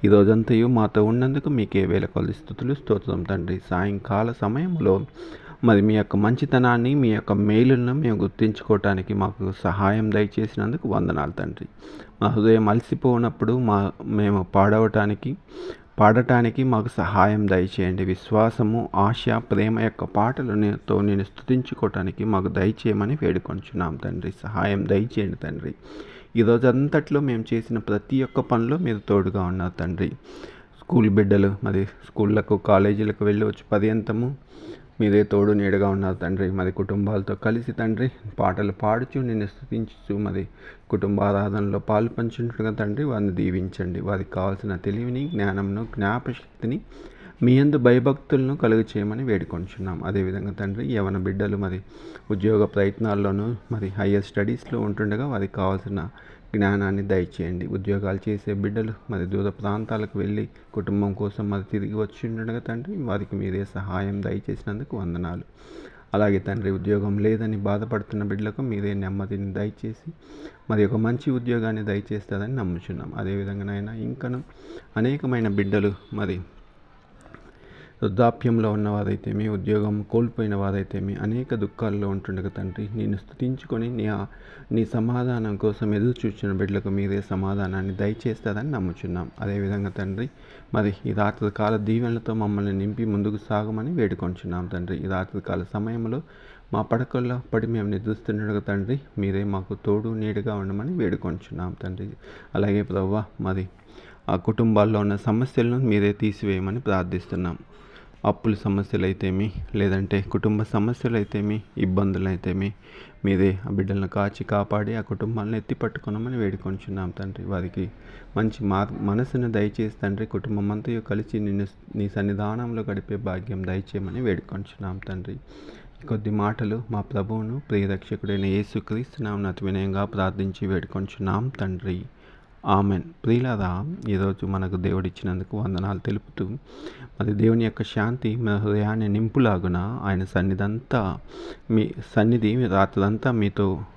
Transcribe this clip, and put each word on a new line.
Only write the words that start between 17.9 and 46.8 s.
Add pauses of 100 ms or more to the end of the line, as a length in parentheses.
విశ్వాసము,
ఆశ, (120)
ప్రేమ
యొక్క
పాటలతో
నేను
స్తుతించుకోవటానికి
మాకు
దయచేయమని
వేడుకొంచున్నాం
తండ్రి. (100)
సహాయం
దయచేయండి
తండ్రి. (600)
ఈ
రోజంతట్లో
మేము (100)
చేసిన
ప్రతి
ఒక్క
పనిలో
మీరు (100)
తోడుగా
ఉన్నారు
తండ్రి. (680)
స్కూల్
బిడ్డలు
మరి
స్కూళ్ళకు,
కాలేజీలకు
వెళ్ళి
వచ్చి
పర్యంతము (680)
మీరే
తోడు
నీడగా
ఉన్నారు
తండ్రి.
మరి
కుటుంబాలతో
కలిసి
తండ్రి (280)
పాటలు
పాడుచు,
నిన్ను
స్తుతించుచు,
మరి (420)
కుటుంబ
ఆరాధనలో
పాలు
పంచుండగా
తండ్రి
వారిని
దీవించండి.
వారికి
కావాల్సిన
తెలివిని,
జ్ఞానంను, (100)
జ్ఞాపశక్తిని, (600)